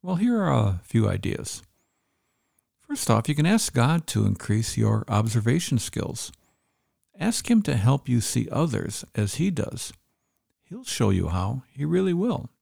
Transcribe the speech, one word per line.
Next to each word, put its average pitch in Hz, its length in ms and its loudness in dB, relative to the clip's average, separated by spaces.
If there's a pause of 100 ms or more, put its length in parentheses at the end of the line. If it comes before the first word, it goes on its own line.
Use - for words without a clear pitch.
Well, 185 140 -4
here 226 260 2
are 170 100 2
a 104 320 2
few 110 240 2
ideas. - 540 -4 (1200)
First - 280 -6
off, 117 200 4
you 147 60 0
can 151 100 2
ask 214 280 2
God 151 340 2
to 107 180 0
increase 104 500 0
your 110 320 2
observation 113 720 0
skills. - 520 -6 (840)
Ask - 320 -4
Him 226 120 6
to 139 160 0
help 127 320 2
you 120 100 4
see - 320 -2
others - 540 -2 (100)
as 104 200 0
He 185 140 0
does. - 440 -6 (680)
He'll 254 200 -16
show 117 260 0
you 90 200 0
how. 98 420 -4
He 139 140 -8
really 180 280 0
will. 190 360 -2 (120)